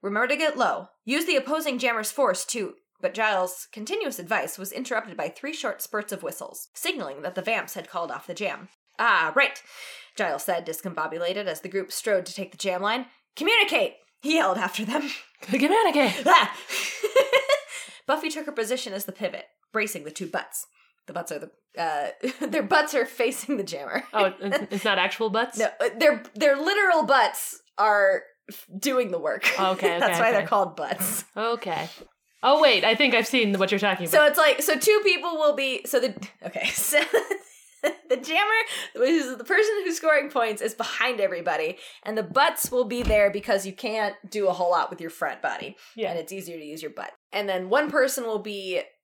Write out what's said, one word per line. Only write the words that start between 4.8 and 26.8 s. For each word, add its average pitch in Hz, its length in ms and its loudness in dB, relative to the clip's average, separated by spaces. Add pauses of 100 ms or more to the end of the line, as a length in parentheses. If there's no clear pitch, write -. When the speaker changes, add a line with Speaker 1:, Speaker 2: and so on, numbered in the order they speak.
Speaker 1:
by - 120 -4
three 277 240 -10
short 254 280 -6
spurts 208 300 -6
of 190 140 -10
whistles, - 500 -12
signaling 175 480 -8
that 180 140 -6
the 160 60 -6
Vamps 208 320 -4
had 170 140 -12
called 170 220 -8
off 127 160 -10
the 175 80 -10
jam. 180 340 -8 (300)
"Ah, 180 360 2
right," - 280 2 (520)
Giles 156 300 -2
said, 170 220 -2
discombobulated, 170 800 -4
as 160 160 -6
the 196 80 -10
group 190 200 -6
strode 190 360 0
to - 80 -12
take 190 180 -10
the - 60 -20
jam 185 240 -2
line. 233 240 -2 (280)
"Communicate!" 359 600 2 (260)
he 302 140 0
yelled 302 240 2
after 190 260 -2
them. 285 260 -2 (160)
<laughs> - 140 -20
Speaker 2:
Communicate! 294 840 2
Speaker 1:
Ah! 311 300 6
<laughs> - 1500 0
Buffy 311 220 0
took 311 180 -8
her 294 60 -8
position 233 400 -4
as 196 120 -6
the 190 80 -12
pivot, 190 340 -8 (260)
bracing 208 320 -4
the 147 60 -10
two 170 160 -10
butts. - 400 -8 (400)
The 139 60 -18
butts - 200 -8
are 147 60 -6
the, - 120 -14 (280)
uh, 156 300 -2 (320)
<laughs> 285 60 -4
their 311 160 -2
butts 302 320 2
are 277 120 2
facing 262 500 -2
the 202 80 -4
jammer. 165 480 -8
Speaker 2:
Oh, 196 280 2
it's, 202 180 -2 (140)
it's 202 120 -6
not 202 140 2
actual 196 320 0
butts? 226 280 -2
Speaker 1:
No, 220 80 2 (140)
uh, - 80 2 (100)
they're, 269 240 4 (120)
they're 277 260 4
literal 359 440 4